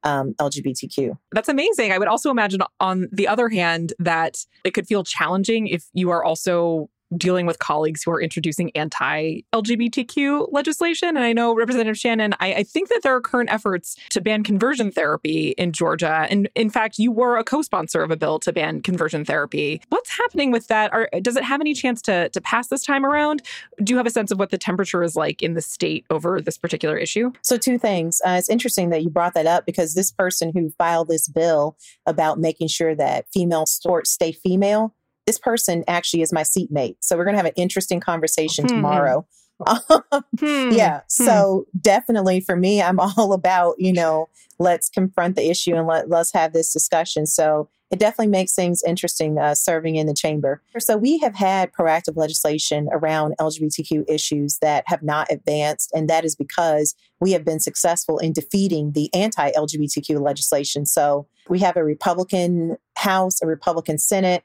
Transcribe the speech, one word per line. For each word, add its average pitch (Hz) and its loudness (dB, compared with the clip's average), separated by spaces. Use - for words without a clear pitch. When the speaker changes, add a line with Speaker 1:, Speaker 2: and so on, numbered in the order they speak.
Speaker 1:
um, 139 -2
L 147 0
G 139 -8
B 135 -4
T - -10
Q." - -4
Speaker 2:
That's 220 -2
amazing. 285 0
I 185 0
would 202 2
also 240 0
imagine, 208 0
on 185 0
the 196 0
other 233 2
hand, 170 -2
that 165 -2
it 190 -2
could 190 -2
feel 202 0
challenging 196 0
if - -4
you 180 0
are 170 0
also 165 0
dealing 180 0
with 170 -2
colleagues 156 -2
who 170 0
are 160 -2
introducing 165 -4
anti-L 156 -2
G 233 0
B 233 0
T 240 -4
Q 285 -2
legislation. 320 0
And 302 0
I 233 2
know, 233 2
Representative 226 0
Shannon, 220 0
I, 185 0
I 202 0
think 359 -2
that 480 2
there 262 4
are 247 0
current 240 0
efforts 196 -2
to 226 -2
ban 214 0
conversion 214 0
therapy 156 -2
in 175 0
Georgia. 160 0
And 202 2
in 226 2
fact, 220 -2
you 240 4
were 240 2
a 226 0
co-sponsor 180 -2
of 160 -2
a 160 0
bill 156 0
to - -2
ban 156 -4
conversion 165 -2
therapy. 151 -4
What's 466 -2
happening 330 0
with 233 -2
that? 214 2
Are, 226 0
does 240 0
it 262 0
have 277 -2
any 302 0
chance 247 -2
to, 175 0
to 190 -6
pass 240 -2
this 269 -4
time 277 0
around? 302 2
Do 214 2
you 247 4
have 240 2
a 233 0
sense 214 -2
of 190 -2
what 196 0
the 190 -2
temperature 180 -2
is 165 -2
like 151 -2
in 165 0
the 165 -2
state - -4
over 160 0
this 156 -6
particular 156 -4
issue? 233 -2
Speaker 1:
So 247 2
two 247 2
things. 175 0
Uh, 180 2
it's 180 -2
interesting 220 0
that 160 2
you 170 0
brought 175 0
that 156 2
up 170 2
because 160 -2
this 185 0
person 180 -2
who 170 0
filed 170 0
this 160 0
bill 156 0
about 156 0
making 160 -2
sure 160 0
that 139 -2
female 170 2
sports - 0
stay 165 0
female, 196 0
this - 0
person 190 0
actually 170 0
is 160 0
my 160 2
seatmate. 147 -2
So - 0
we're 175 0
gonna 202 2
have 185 2
an 160 0
interesting 185 -2
conversation 160 -2
Speaker 2:
Hmm. - 2
Speaker 1:
tomorrow. 147 2
<laughs> - -2
Speaker 2:
Hmm. 285 0
Speaker 1:
Yeah. 185 4
Speaker 2:
Hmm. - -16
Speaker 1:
So 202 4
definitely 196 4
for 185 -2
me, 196 4
I'm 185 2
<laughs> 190 2
all 202 4
about, 180 2
you 185 2
know, 160 2
let's 175 2
confront 185 0
the 151 2
issue 175 0
and 165 0
let, 160 0
let's 170 2
have 160 0
this 165 0
discussion. 160 0
So 151 0
it 185 -4
definitely 208 2
makes 190 2
things 175 0
interesting, 165 -2
uh, 147 2
serving 160 0
in 156 0
the 151 0
chamber. 147 -2
So 226 0
we 269 2
have 240 0
had 190 2
proactive 160 0
legislation 151 0
around 156 0
L 156 2
G 156 -6
B 151 0
T 151 -6
Q 151 -2
issues 147 -2
that 147 2
have 165 -2
not 151 -2
advanced, 151 -2
and 156 0
that 165 2
is 156 -2
because 151 0
we 190 2
have 160 0
been 156 -2
successful 165 -2
in 160 -2
defeating 160 0
the 147 -2
anti-L 151 0
G 156 -6
B 147 0
T 143 -4
Q 147 -2
legislation. 143 -2
So 143 0
we 180 0
have 180 2
a 165 2
Republican 175 0
House, 190 0
a 160 -2
Republican 160 -2
Senate 185 0